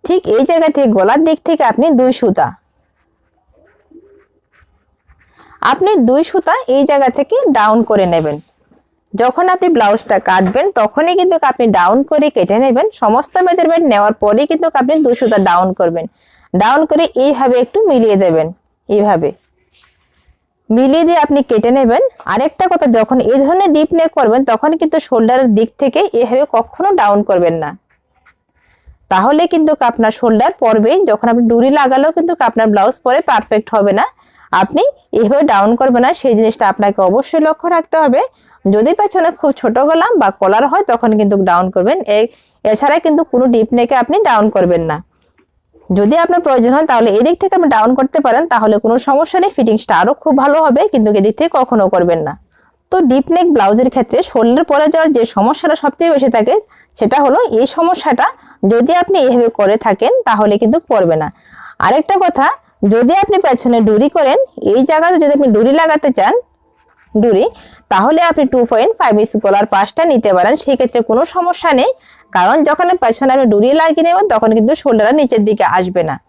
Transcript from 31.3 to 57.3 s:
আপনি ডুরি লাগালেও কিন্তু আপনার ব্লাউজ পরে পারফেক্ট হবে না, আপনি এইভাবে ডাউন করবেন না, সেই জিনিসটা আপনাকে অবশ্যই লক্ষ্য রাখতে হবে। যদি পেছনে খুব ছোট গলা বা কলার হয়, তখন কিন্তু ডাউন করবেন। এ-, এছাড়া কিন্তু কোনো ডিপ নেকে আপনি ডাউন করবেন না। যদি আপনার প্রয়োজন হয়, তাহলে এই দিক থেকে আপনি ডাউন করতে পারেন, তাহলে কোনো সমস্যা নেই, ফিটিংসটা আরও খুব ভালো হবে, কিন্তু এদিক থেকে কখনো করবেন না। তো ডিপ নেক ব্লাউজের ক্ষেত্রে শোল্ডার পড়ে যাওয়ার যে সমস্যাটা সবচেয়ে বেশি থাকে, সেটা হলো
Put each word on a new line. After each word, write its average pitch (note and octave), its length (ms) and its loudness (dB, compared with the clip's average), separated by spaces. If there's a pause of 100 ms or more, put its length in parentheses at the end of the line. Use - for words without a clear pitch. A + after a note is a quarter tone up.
আপনি A#3+ 180 0
ডুরি A#3+ 280 2
লাগালেও C4+ 380 0
কিন্তু E4+ 160 -2 (160)
আপনার A3 240 0
ব্লাউজ G#3 320 0
পরে C4 160 2 (100)
পারফেক্ট G#3+ 460 -2
হবে G3+ 220 2
না, A3+ 60 0 (580)
আপনি - 200 -2 (380)
এইভাবে C4 220 0 (100)
ডাউন G3+ 180 2 (100)
করবেন B3 260 2
না, D4 40 2 (100)
সেই B3 180 0
জিনিসটা A3 340 0
আপনাকে G3+ 260 -2 (100)
অবশ্যই C4+ 400 -2
লক্ষ্য D#4 180 -4 (100)
রাখতে D#4+ 260 -4
হবে। C#4+ 180 2 (440)
যদি G#3+ 260 0 (100)
পেছনে F#4+ 280 0 (120)
খুব C#4+ 100 0 (100)
ছোট A#3 160 -2 (120)
গলা E4 180 0 (140)
বা G3+ 80 2 (120)
কলার G#3 300 2
হয়, G4 200 0
তখন A#3 200 0 (100)
কিন্তু G3+ 160 0 (120)
ডাউন F3+ 260 0
করবেন। G#3 240 0 (180)
এ-, A3+ 120 0 (360)
এছাড়া C#4 400 0
কিন্তু D#4+ 180 0 (100)
কোনো B3 120 0 (100)
ডিপ A3+ 140 0 (100)
নেকে A#3+ 240 0
আপনি D4 140 -2 (120)
ডাউন A3 180 2 (100)
করবেন F3 340 0
না। D3+ 80 -6 (1000)
যদি G#3+ 260 2
আপনার F4 220 0
প্রয়োজন B3 300 2
হয়, D#4 140 0
তাহলে A#3 260 2
এই A3+ 100 2
দিক F4 160 0
থেকে G4 160 -2
আপনি E4 180 2
ডাউন A3 220 2
করতে C4+ 280 -2
পারেন, A#3+ 160 2 (100)
তাহলে A3 220 2 (100)
কোনো A3+ 120 0 (120)
সমস্যা D#4 340 0
নেই, G4 140 0
ফিটিংসটা A3 440 0
আরও G#3+ 120 0 (100)
খুব D#4 100 0 (100)
ভালো C#4+ 240 2
হবে, C#4 160 2 (100)
কিন্তু G#3+ 160 2 (100)
এদিক G#3+ 200 0
থেকে D#4+ 200 -2
কখনো A3+ 260 0 (100)
করবেন F3 320 0
না। D3 60 -8 (580)
তো F4+ 60 -2 (140)
ডিপ C4+ 240 0
নেক F4 200 0
ব্লাউজের A3 400 2
ক্ষেত্রে B3+ 240 -2 (120)
শোল্ডার B3 400 0
পড়ে D4+ 220 2
যাওয়ার D#4+ 240 0
যে A3+ 60 2 (120)
সমস্যাটা D4 480 -2
সবচেয়ে E4 320 -2
বেশি C4+ 220 0
থাকে, A3+ 180 0 (440)
সেটা B3 260 0
হলো C#4 140 2 (200)